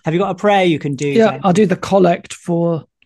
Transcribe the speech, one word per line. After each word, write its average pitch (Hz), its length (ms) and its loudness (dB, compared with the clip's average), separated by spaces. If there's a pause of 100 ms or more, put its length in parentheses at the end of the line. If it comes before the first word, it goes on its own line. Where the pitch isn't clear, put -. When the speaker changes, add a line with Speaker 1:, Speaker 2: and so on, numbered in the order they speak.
Speaker 1:
Have 156 80 -2
you 180 60 0
got 196 100 -2
a 185 60 -6
prayer 202 280 2
you 165 140 0
can 143 160 -6
do, 214 140 -6
Speaker 2:
Yeah, 220 180 4
Speaker 1:
Daniel? 165 180 -2
Speaker 2:
I'll 190 80 4
do 202 140 2
the 180 100 -2
collect 180 560 0
for 170 540 -4 (200)